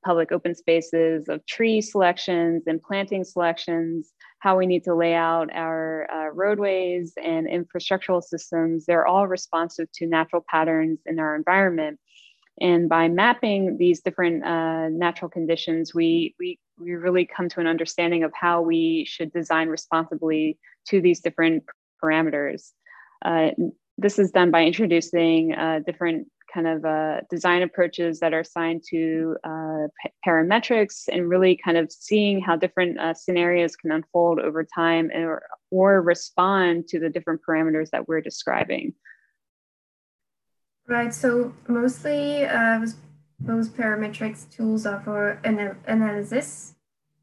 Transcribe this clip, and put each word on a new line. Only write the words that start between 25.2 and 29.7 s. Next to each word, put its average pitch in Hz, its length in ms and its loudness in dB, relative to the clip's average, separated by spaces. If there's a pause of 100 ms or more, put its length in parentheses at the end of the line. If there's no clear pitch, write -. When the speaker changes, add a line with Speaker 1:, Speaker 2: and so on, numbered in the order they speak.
Speaker 1:
uh, 160 300 -2
different 170 420 -4 (260)
kind 165 140 -2
of, 160 180 -2
uh, 156 360 -2 (100)
design 175 320 2
approaches 170 580 -2
that 160 140 0
are 160 60 0
assigned 165 500 -4
to, 160 540 -2
uh, 156 420 -4 (160)